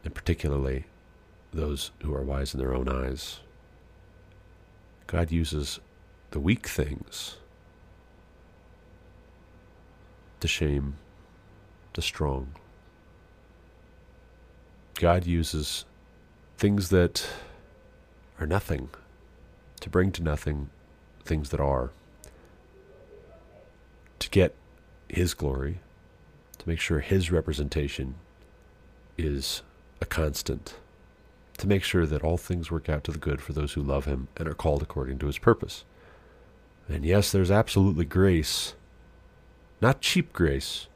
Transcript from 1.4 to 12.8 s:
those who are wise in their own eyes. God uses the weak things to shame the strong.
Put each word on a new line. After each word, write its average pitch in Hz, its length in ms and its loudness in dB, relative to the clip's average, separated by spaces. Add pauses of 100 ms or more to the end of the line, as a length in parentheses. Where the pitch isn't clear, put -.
those 73 380 -4 (120)
who 76 120 -4
are 67 80 -4
wise 69 320 -4
in 65 60 -4
their 65 140 0
own 65 140 -2
eyes. 65 520 -4 (1700)
God 85 240 0
uses 78 500 -2 (500)
the 76 100 -4
weak 95 280 0
things - 680 -6 (3000)
to 90 60 -2
shame 71 500 0 (1000)
the - 80 -4
strong. 67 520 -2 (2500)